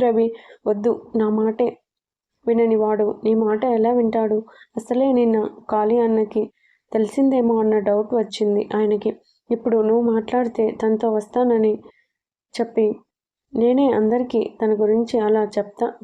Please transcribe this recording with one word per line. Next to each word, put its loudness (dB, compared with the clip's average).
రవి, 2
వద్దు, -2
నా 2
మాటే 0
వినని 2
వాడు 0
నీ 2
మాట 0
ఎలా 2
వింటాడు? 0
అసలే -2
నిన్న 2
కాళీ 0
అన్నకి 0
తెలిసిందేమో 0
అన్న 2
డౌట్ -2
వచ్చింది -2
ఆయనకి. 0
ఇప్పుడు 0
నువ్వు 2
మాట్లాడితే -2
తనతో 0
వస్తానని 0
చెప్పి -2
నేనే 2
అందరికీ 0
తన 0
గురించి 0
అలా 2
చెప్తా, -4